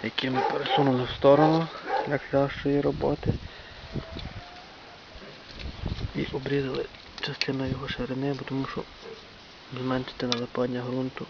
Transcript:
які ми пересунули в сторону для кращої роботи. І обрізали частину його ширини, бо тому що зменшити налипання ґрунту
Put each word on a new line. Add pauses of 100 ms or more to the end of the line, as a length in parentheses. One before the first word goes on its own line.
які
ми
пересунули
в
сторону (400)
для
кращої
роботи. (2750)
І
обрізали (360)
частину
його
ширини,
бо
тому
що (920)
зменшити
налипання
ґрунту